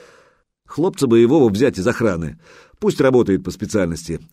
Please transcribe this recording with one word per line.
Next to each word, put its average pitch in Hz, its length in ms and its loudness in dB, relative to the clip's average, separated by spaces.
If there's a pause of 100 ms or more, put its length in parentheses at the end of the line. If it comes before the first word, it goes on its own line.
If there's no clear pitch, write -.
(640)
Хлопца - 400 -4
боевого 117 440 4
взять 110 280 0
из 92 80 -4
охраны. 92 540 -4 (400)
Пусть 202 200 -2
работает 117 440 2
по 90 80 -8
специальности, 85 680 -6 (140)